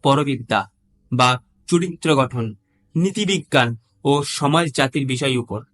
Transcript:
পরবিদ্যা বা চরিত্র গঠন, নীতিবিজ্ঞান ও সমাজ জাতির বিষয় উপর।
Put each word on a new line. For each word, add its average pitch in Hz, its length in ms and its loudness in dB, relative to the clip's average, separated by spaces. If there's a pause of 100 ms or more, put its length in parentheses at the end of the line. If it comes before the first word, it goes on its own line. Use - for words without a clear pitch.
পরবিদ্যা 135 640 0 (440)
বা 123 280 2 (260)
চরিত্র 170 480 0
গঠন, 120 400 -2 (400)
নীতিবিজ্ঞান 160 800 0 (280)
ও 143 200 2
সমাজ 151 500 0
জাতির 139 340 0
বিষয় 131 300 -2
উপর। 113 260 -6 (100)